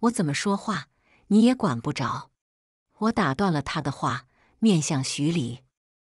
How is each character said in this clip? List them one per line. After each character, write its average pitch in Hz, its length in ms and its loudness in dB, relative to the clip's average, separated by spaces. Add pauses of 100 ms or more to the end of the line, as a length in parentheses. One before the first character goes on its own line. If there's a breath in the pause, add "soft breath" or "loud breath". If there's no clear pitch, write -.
我 233 100 2
怎 220 140 -2
么 147 80 -2
说 202 240 -2
话， 190 300 -8 (400)
你 208 160 6
也 247 120 6
管 170 240 -2
不 147 140 -4
着。” - 380 -6 (680)
我 214 160 0
打 160 220 0
断 190 180 2
了 147 80 0
他 151 220 -6
的 175 100 -4
话， 127 320 -6 (340)
面 196 220 4
向 135 240 -2
徐 147 260 -2
黎 123 340 -4 (500)